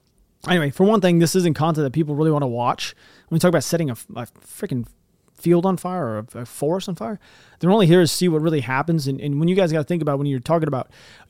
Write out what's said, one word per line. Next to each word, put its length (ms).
anyway, 220
for 140
one 160
thing, 180
this 160
isn't 200
content 300
that 80
people 220
really 160
wanna 180
watch. 460
When 80
we 40
talk 80
about 160
setting 240
a, 60
a 100
freaking 420
field 300
on 120
fire 280
or 140
a, 220
a 60
forest 420
on 80
fire, 240
they're 100
only 160
here 140
to 80
see 180
what 160
really 180
happens. 460
And, 140
and 180
when 100
you 60
guys 160
gotta 140
think 180
about, 160
when 80
you're 140
talking 260
about 240